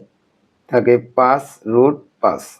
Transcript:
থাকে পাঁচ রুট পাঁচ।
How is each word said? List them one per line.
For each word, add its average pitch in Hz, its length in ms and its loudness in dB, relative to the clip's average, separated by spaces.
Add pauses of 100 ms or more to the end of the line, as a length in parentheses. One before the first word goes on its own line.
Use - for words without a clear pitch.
(680)
থাকে 120 240 0 (240)
পাঁচ 131 260 0 (300)
রুট 139 220 2 (260)
পাঁচ। 90 220 -4 (160)